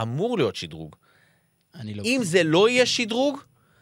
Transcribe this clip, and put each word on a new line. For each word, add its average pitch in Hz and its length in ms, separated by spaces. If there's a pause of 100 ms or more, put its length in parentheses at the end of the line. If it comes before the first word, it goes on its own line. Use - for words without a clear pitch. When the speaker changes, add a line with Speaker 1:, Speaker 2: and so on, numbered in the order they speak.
Speaker 1:
אמור 160 360
להיות 113 180
שדרוג. 151 400 (800)
Speaker 2:
אני 107 180
לא 104 120
Speaker 1:
אם 247 140
Speaker 2:
בטוח. 196 120
Speaker 1:
זה 175 120
לא 165 260
יהיה 247 160
שדרוג, 247 540 (420)